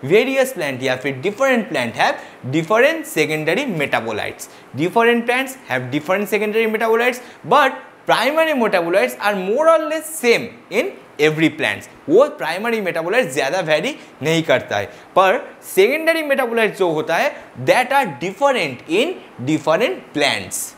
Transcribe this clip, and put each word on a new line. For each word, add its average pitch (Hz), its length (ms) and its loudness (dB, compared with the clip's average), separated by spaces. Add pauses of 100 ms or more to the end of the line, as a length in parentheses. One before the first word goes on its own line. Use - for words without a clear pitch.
वेरियस 254 480 2
प्लांट 139 300 -6
या 127 140 0
फिर 139 240 -4
डिफरेंट 226 480 0
प्लांट 123 260 -2
have 151 580 -4
different 240 560 2
secondary 156 580 -2 (140)
metabolites, 113 680 -4 (280)
different 233 500 2
plants 254 260 -2 (180)
have 127 200 -4
different 185 400 -2
secondary 220 420 0
metabolites, 226 480 0 (320)
but 269 240 4 (340)
primary 294 520 2
metabolites 190 580 2
are 208 160 0
more 214 320 0
or 330 140 6
less 311 320 -6
same 233 320 2 (260)
in 302 180 0 (300)
every 156 300 4
plants। 110 380 -4 (200)
वो 269 160 6 (140)
प्राइमरी 202 420 -4
मेटाबोलाइट्स 175 520 -2
ज़्यादा 143 280 0
वेरी 165 340 0 (280)
नहीं 160 200 2
करता 127 340 0
है, 101 100 -4
पर 190 520 2 (360)
सेकेंडरी 320 480 2
मेटाबोलाइट्स 233 560 0
जो 185 120 2
होता 156 260 -2
है 262 140 0 (340)
that 240 280 2
are 277 140 2 (180)
different 190 680 -2
in 262 240 0 (340)
different 165 480 0 (200)
plants। 110 440 -2 (180)